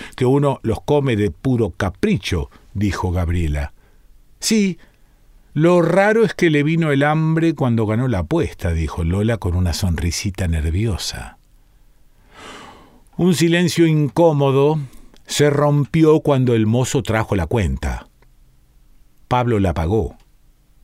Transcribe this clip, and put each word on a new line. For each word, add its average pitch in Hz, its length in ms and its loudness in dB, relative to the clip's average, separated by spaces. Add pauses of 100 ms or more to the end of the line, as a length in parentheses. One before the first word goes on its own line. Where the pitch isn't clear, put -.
(140)
que 131 100 -2
uno 139 380 2
los 107 200 -4
come 135 340 0
de 101 160 0
puro 117 380 -2
capricho", 101 760 -4 (260)
dijo 98 360 -2
Gabriela. 85 600 -2 (680)
"Sí, 202 400 0 (760)
lo 170 300 4
raro 196 400 2
es 208 120 0
que 175 140 2
le 147 140 2
vino 160 300 0
el 139 100 2
hambre 160 520 2
cuando 117 320 0
ganó 113 200 0
la 107 140 -2
apuesta", 101 520 -2
dijo 80 300 -4
Lola 101 360 0
con 87 180 -4
una 90 160 0
sonrisita 87 760 -4
nerviosa. 82 920 -4 (1800)
Un 175 180 2
silencio 170 520 2
incómodo 147 920 2 (480)
se 147 240 2
rompió 147 680 2
cuando 127 340 2
el 113 120 2
mozo 123 360 0
trajo 110 340 -2
la 90 100 -2
cuenta. 73 600 -4 (1200)
Pablo 120 320 0
la 90 140 0
pagó. 85 420 -2 (680)